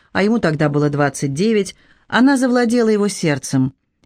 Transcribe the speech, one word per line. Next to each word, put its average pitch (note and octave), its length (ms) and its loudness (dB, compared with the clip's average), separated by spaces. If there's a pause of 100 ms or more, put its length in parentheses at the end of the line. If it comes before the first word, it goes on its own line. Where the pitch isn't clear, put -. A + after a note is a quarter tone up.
(120)
а F#3 120 -2
ему A3 160 0
тогда D#3 280 0
было D3 220 0
двадцать C#3+ 440 -2
девять, G3+ 400 -2 (360)
она C4+ 260 4
завладела A#3+ 540 2
его G#3 180 2
сердцем, C#3 680 -2 (320)